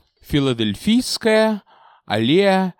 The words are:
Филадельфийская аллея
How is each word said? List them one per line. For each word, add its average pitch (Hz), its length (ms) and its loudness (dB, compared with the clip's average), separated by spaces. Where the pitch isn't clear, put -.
Филадельфийская 208 1400 0
аллея 185 720 0